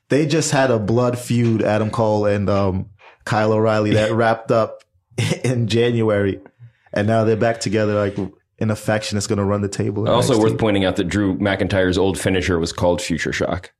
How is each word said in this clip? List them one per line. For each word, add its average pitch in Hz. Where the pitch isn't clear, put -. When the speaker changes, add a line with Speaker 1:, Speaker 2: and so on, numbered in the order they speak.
Speaker 1:
they 147
just 151
had 135
a 117
blood 117
feud, 117
Adam 107
Cole 107
and, 101
um, 98
Kyle 110
O'Reilly, 107
that 107
Speaker 2:
Yeah. 113
Speaker 1:
wrapped 113
up 110
<laughs> -
in 120
January. 110
And 104
now 113
they're 110
back 113
together, 107
like, 101
in 110
a 107
faction 107
that's 101
gonna 101
run 101
the 101
table 104
in -
Speaker 2:
Also 123
Speaker 1:
N 113
X 110
T. 110
Speaker 2:
worth 117
pointing 101
out 90
that 92
Drew 98
McIntyre's 92
old 92
finisher 90
was 82
called 87
Future 78
Shock. -